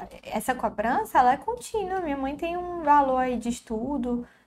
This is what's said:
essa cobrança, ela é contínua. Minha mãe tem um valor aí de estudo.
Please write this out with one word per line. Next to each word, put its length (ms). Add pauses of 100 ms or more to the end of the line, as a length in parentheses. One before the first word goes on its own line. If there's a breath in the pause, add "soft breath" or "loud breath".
(240)
essa 300
cobrança, 680
ela 140
é 40
contínua. 640
Minha 160
mãe 180
tem 220
um 260
valor 340
aí 200
de 120
estudo. 760 (200 loud breath)